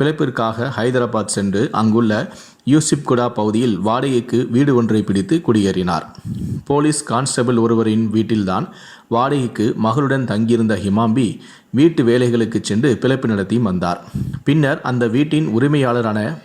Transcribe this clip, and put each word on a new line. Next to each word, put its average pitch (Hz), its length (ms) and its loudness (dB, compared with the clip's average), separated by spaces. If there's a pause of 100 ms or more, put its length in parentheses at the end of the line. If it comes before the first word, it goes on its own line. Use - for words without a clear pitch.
பிழைப்பிற்காக 131 760 -2
ஹைதராபாத் 113 480 0
சென்று 101 460 -2
அங்குள்ள 110 640 2 (320)
யூசிப்குடா 139 640 2
பகுதியில் 107 500 0
வாடகைக்கு 120 720 0
வீடு 135 240 4
ஒன்றை 110 280 2
பிடித்து 98 440 0
குடியேறினார். 92 560 0 (600)
போலீஸ் 147 380 0
கான்ஸ்டபிள் 123 540 0
ஒருவரின் 113 520 2
வீட்டில்தான் 107 640 -2 (340)
வாடகைக்கு 123 680 0
மகளுடன் 131 500 0
தங்கியிருந்த 113 500 0
ஹிமாம்பி 107 640 0 (300)
வீட்டு 156 340 2
வேலைகளுக்கு 117 580 2
சென்று 113 360 0
பிழைப்பு 131 300 0
நடத்தி 101 300 -2
வந்தார். 90 460 -2 (400)
பின்னர் 143 380 2
அந்த 123 260 0
வீட்டின் 147 520 0
உரிமையாளரான 120 840 0